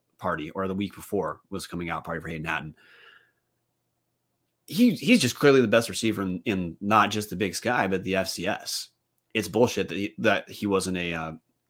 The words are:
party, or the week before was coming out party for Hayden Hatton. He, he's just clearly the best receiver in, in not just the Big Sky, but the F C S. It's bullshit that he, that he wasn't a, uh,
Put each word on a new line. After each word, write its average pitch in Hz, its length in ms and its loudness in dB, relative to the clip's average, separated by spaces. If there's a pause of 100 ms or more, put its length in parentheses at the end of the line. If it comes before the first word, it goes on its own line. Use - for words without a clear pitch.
(180)
party, 82 320 -4
or 95 180 -4
the 92 60 -4
week 98 200 -4
before 80 540 -6
was 95 180 -10
coming 87 220 -8
out 80 160 -6
party 82 160 -6
for 80 80 -12
Hayden 80 160 -8
Hatton. 78 300 -6 (1900)
He, 220 240 4
he's 190 300 4
just 123 140 2
clearly 139 280 6
the 117 40 4
best 113 220 4
receiver 98 340 -2
in, 92 220 -4
in 92 360 -2
not 104 300 4
just 104 200 -4
the - 40 -8
Big 92 220 -2
Sky, 120 320 0
but 95 160 -2
the 95 120 -2
F 92 120 0
C - 180 -6
S. - 440 -6 (440)
It's 101 140 -2
bullshit 101 400 2
that 82 100 -6
he, 101 200 -4
that 101 300 2
he - 180 -8
wasn't 92 320 0
a, 87 160 -4
uh, 80 180 -6 (380)